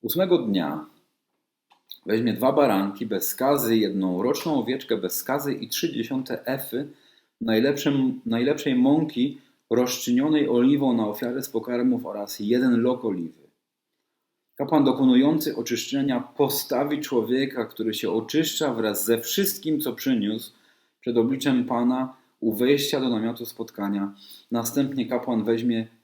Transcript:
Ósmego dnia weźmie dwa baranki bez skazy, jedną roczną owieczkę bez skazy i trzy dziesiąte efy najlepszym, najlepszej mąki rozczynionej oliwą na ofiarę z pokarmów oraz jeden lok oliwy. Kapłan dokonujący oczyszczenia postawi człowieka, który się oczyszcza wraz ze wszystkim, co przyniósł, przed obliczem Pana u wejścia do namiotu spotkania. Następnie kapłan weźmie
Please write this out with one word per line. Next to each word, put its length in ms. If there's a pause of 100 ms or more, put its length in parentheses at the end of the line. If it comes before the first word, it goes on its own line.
Ósmego 360
dnia 480 (1200)
weźmie 280
dwa 200
baranki 520
bez 220
skazy, 500
jedną 460
roczną 360
owieczkę 380
bez 180
skazy 380
i 140
trzy 260
dziesiąte 520
efy 420 (540)
najlepszym, 840
najlepszej 500
mąki 600 (320)
rozczynionej 800
oliwą 440
na 140
ofiarę 360
z 60
pokarmów 560
oraz 340
jeden 420
lok 240
oliwy. 380 (1120)
Kapłan 280
dokonujący 720
oczyszczenia 640
postawi 800
człowieka, 680
który 280
się 180
oczyszcza 640
wraz 320
ze 160
wszystkim, 580
co 140
przyniósł, 580 (500)
przed 160
obliczem 480
Pana 480 (300)
u 100
wejścia 460
do 100
namiotu 360
spotkania. 680 (380)
Następnie 540
kapłan 380
weźmie 440 (160)